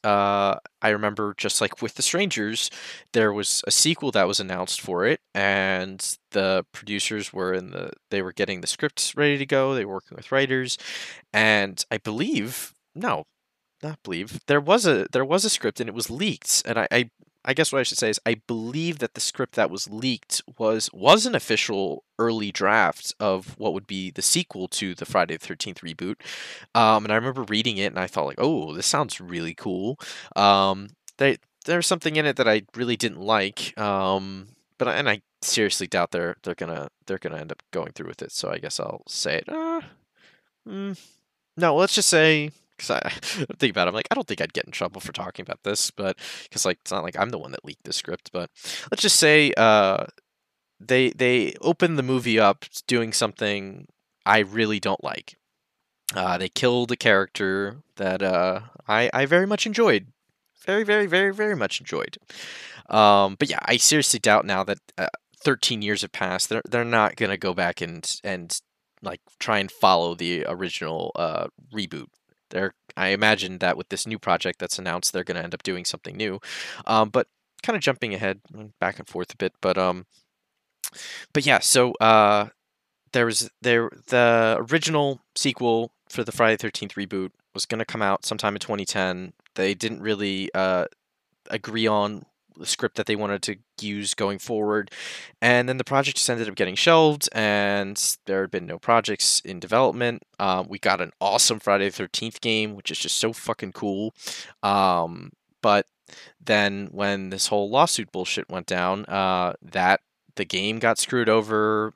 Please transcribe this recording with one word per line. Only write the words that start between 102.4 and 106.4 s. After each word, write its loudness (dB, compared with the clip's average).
game, 0
which -10
is -6
just -4
so 0
fucking -8
cool. -4
Um, 2
but 4
then 0